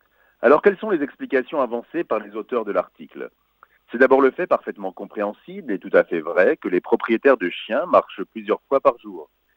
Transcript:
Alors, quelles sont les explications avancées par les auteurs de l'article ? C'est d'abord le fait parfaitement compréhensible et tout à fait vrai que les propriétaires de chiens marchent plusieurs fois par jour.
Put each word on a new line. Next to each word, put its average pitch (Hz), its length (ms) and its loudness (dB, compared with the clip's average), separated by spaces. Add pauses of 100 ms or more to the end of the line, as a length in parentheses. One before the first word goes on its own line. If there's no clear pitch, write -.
(420)
Alors, 143 180 6
quelles 202 160 4
sont 220 140 -8
les 165 120 -2
explications 135 600 -4
avancées 120 420 -6
par 113 140 -4
les 107 180 -12
auteurs 110 300 -6
de 101 60 -4
l'article ? 78 580 -6 (600)
C'est 120 60 -8
d'abord 131 240 6
le 135 100 4
fait 175 160 -6
parfaitement 104 460 -4
compréhensible 107 800 -10
et 92 60 -4
tout 98 160 -16
à 87 100 6
fait 85 160 -4
vrai 87 380 2
que - 100 -8
les 90 140 0
propriétaires 117 560 2
de - 100 -4
chiens 127 380 -6
marchent 101 380 0
plusieurs 104 440 -6
fois 139 120 0
par 120 180 2
jour. 87 320 -16 (260)